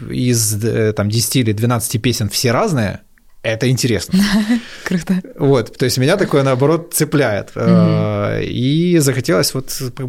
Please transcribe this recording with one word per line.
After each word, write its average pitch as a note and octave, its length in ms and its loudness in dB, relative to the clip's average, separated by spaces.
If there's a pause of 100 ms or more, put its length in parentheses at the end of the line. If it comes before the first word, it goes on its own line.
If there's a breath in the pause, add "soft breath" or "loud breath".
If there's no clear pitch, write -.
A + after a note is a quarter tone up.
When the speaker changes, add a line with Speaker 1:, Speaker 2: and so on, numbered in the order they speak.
Speaker 1:
из, A#2 540 0
э, A2+ 300 0
там, G#2 160 0
десяти A2+ 320 0
или A2 100 2
двенадцати A#2 460 -2
песен A2 320 -2
все A#2+ 240 0
разные – B2+ 460 0 (420)
это A2+ 280 -2
интересно. A#2+ 500 0 (340)
Speaker 2:
<laughs> - 300 -6
Круто. F3+ 380 -2 (160)
Speaker 1:
Вот, C3+ 400 0
то C3+ 80 0
есть A#2+ 120 0
меня B2+ 200 2
такое, - 260 2
наоборот, C#3+ 500 0
цепляет. C#3 600 0
Speaker 2:
Мгм. A#2 120 -2
Speaker 1:
Э, G#2+ 760 2
и D3+ 560 2
захотелось C#3+ 540 0
вот - 280 -8 (280)